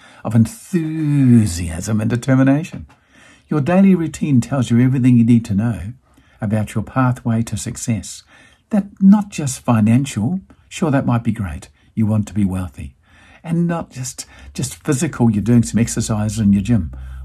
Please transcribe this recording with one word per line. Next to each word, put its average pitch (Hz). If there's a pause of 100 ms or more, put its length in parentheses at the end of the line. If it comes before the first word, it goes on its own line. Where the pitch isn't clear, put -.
(220)
of 110
enthusiasm 113
and 107
determination. 135 (640)
Your 151
daily 185
routine 151
tells 127
you 117
everything 127
you 117
need 117
to 104
know 104 (460)
about 107
your 110
pathway 123
to 113
success. - (480)
That -
not 202
just 143
financial, 117 (260)
sure, 156
that 135
might 120
be -
great. 95 (260)
You 113
want 104
to -
be 104
wealthy. 90 (500)
And 170
not 165
just, - (260)
just -
physical, 131
you're 104
doing 117
some -
exercises 110
in 101
your 101
gym. 95 (320)